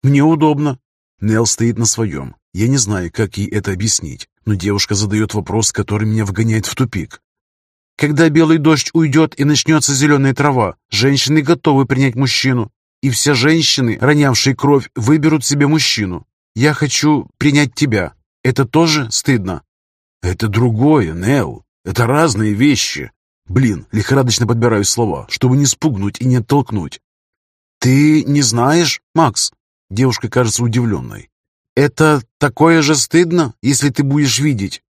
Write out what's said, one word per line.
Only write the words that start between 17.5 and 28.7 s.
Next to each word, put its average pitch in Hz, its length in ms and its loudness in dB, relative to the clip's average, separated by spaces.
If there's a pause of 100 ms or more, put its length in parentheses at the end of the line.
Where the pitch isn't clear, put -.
тебя. 110 400 -2 (300)
Это 131 220 0
тоже 151 460 0
стыдно?" 95 520 -2 (580)
"Это 92 260 -4
другое, 113 680 2
Нелл. 98 520 -2 (180)
Это 107 220 -2
разные 117 480 0
вещи". 110 580 -2 (360)
Блин, 107 440 0
лихорадочно 120 560 0
подбираю 113 380 2
слова, 92 440 -4
чтобы 127 260 0
не 143 100 2
спугнуть 101 540 -2
и 123 60 -4
не 127 120 2
оттолкнуть. 110 600 -2 (800)
"Ты 147 440 4
не 143 180 0
знаешь, 135 600 0 (120)